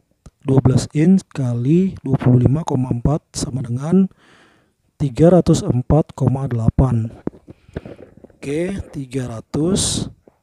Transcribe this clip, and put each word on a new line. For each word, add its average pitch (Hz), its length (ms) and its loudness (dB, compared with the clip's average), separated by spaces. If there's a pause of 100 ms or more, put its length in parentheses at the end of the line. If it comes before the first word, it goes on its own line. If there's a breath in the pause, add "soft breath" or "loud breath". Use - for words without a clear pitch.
(400)
dua 135 240 2
belas 127 320 2
inch 185 320 4
kali 139 720 0
dua 135 160 -2
puluh 123 240 4
lima 131 240 2
koma 131 240 -4
empat 120 320 -2 (160)
sama 131 240 -6
dengan 147 480 0 (880 soft breath)
tiga 143 320 2
ratus 165 320 4
empat 147 560 0
koma 135 320 -2
delapan. 117 640 0 (1300 loud breath)
Oke, 175 480 -6
tiga 127 400 -8
ratus - 800 -4 (340)